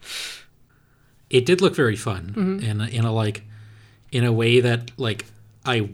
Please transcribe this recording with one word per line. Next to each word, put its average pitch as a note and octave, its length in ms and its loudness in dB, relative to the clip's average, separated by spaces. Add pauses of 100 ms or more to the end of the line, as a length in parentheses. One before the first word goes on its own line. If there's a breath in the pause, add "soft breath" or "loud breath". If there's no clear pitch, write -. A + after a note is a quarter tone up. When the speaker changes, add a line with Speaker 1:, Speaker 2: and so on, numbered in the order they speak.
(1300 loud breath)
Speaker 1:
It B2 180 4
did F3 140 4
look F#3+ 140 2
very A#2 200 2
fun F#2+ 420 -6
Speaker 2:
Mm-hmm. F#3+ 220 -2 (100)
Speaker 1:
in G#2 120 -2
a, A2+ 80 -4
in A2+ 160 0
a, A2+ 60 0
like, A2 300 -2 (680 loud breath)
in A#2+ 120 0
a A#2+ 80 2
way A#2 280 6
that, A#2+ 380 0
like, A2+ 280 -4 (400)
I A2+ 280 0